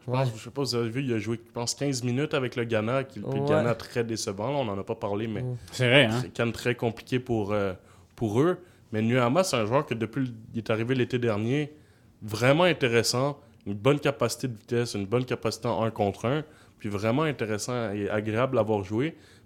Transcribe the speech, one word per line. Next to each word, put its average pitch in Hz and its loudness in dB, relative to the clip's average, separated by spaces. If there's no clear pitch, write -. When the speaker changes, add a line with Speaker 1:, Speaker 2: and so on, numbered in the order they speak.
Speaker 1:
Je 120 -6
Speaker 2:
Ouais. 123 0
Speaker 1:
pense, 127 0
je 110 -14
sais 120 -14
pas 143 -4
si 117 -2
vous 120 0
avez 117 -2
vu, 131 -4
il 131 -2
a 113 0
joué, 110 -4
je - -20
pense, 120 -4
quinze 135 -2
minutes 127 -2
avec 127 -2
le 120 0
Ghana, 117 0
qui, - -14
puis 131 -4
le - -2
Speaker 2:
Ouais. 143 0
Speaker 1:
Ghana 120 2
très - -4
décevant, 110 -4
là, 143 -2
on 123 0
en 98 -4
a 95 -6
pas 113 -4
parlé, 107 -4
mais 110 -4
Speaker 2:
Mm. 123 -4
Speaker 3:
C'est 127 2
vrai, 135 10
hein ? 113 2
Speaker 1:
c'est 85 -4
une - -12
canne 117 0
très 120 -2
compliquée 117 -2
pour, 110 -2
euh, 101 0
pour 113 2
eux. 175 2
Mais 107 2
Nuama, 123 4
c'est 139 0
un 110 2
joueur 135 2
que 127 -2
depuis 113 -2
le, - -2
il 117 -6
est 110 -2
arrivé 113 0
l'été 123 0
dernier, 117 0
vraiment 120 4
intéressant, 131 2
une 101 -4
bonne 135 4
capacité 135 -2
de 113 -8
vitesse, 120 -2
une 101 -4
bonne 120 0
capacité 117 -4
en 107 0
un 113 2
contre 101 -2
un, 147 0
puis 110 -8
vraiment 110 0
intéressant 117 -4
et 101 -2
agréable 110 0
à 110 6
voir 107 0
jouer. 113 -2